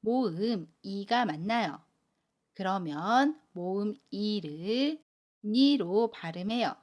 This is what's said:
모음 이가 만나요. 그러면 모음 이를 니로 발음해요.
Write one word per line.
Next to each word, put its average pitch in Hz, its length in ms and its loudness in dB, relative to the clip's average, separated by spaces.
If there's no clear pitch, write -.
모음 214 720 0
이가 202 420 0
만나요. 190 600 -2
그러면 190 880 2
모음 190 420 -4
이를 208 920 -2
니로 226 720 4
발음해요. 185 720 -4